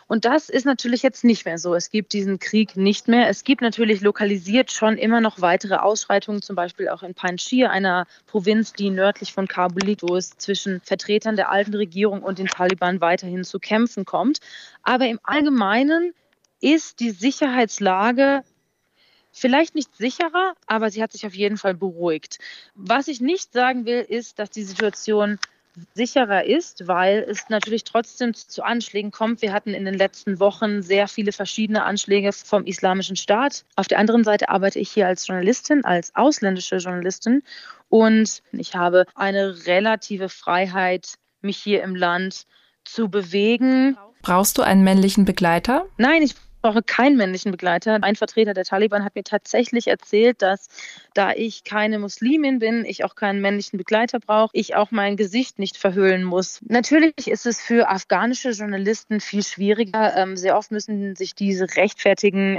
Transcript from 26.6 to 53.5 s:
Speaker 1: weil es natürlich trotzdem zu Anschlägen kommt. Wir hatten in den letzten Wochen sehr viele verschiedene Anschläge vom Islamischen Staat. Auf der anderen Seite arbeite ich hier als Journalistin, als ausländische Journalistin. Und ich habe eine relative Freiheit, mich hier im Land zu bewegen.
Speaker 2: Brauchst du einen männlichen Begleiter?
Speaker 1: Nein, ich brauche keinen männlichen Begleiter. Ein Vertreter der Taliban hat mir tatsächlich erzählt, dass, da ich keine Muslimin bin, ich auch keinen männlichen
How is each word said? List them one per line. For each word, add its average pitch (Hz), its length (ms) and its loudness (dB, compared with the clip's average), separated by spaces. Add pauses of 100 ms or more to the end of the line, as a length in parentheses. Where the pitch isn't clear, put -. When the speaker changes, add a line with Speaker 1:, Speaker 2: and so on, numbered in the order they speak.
Speaker 1:
weil 185 420 2
es - 200 -8
natürlich 214 340 -2
trotzdem 233 500 -4
zu - 300 -14
Anschlägen 208 480 -4
kommt. 220 320 -4
Wir 208 100 -2
hatten 208 220 -4
in 196 100 -6
den 190 140 -2
letzten 196 400 -2
Wochen 202 440 0
sehr 196 260 2
viele 208 240 -4
verschiedene 208 500 -2
Anschläge 202 500 0
vom - 320 -2
Islamischen 190 520 -2
Staat. 247 480 -2 (100)
Auf 196 140 -2
der - 100 2
anderen 226 240 4
Seite 208 280 2
arbeite 196 280 0
ich 202 120 -4
hier 190 180 2
als 185 180 -2
Journalistin, 214 580 0
als 175 300 -2
ausländische 196 640 0
Journalistin. 185 640 -2 (460)
Und 220 520 4 (120)
ich - 240 -10
habe 175 280 4 (120)
eine 196 500 -2
relative 196 640 0
Freiheit, 185 840 -2 (280)
mich 196 160 -4
hier 202 240 -2
im 190 140 -6
Land 180 500 -2 (380)
zu 226 240 -4
bewegen. 226 920 2 (240)
Speaker 2:
Brauchst 190 360 2
du 254 40 4
einen 190 200 6
männlichen 196 420 4
Begleiter? 190 640 0 (120)
Speaker 1:
Nein, 311 240 4
ich 269 120 0 (280)
brauche 220 200 2
keinen 277 340 4
männlichen 190 360 0
Begleiter. 180 500 2
Ein 202 140 2
Vertreter 214 360 2
der 185 120 -2
Taliban 202 400 0
hat 202 100 -8
mir 202 80 -6
tatsächlich 233 640 -2
erzählt, 226 560 2
dass, 196 240 0 (480)
da 196 160 2
ich - 320 -6
keine 214 380 -2
Muslimin 262 580 0
bin, 226 260 0
ich - 200 -6
auch 196 100 -4
keinen 202 260 -2
männlichen 202 380 -2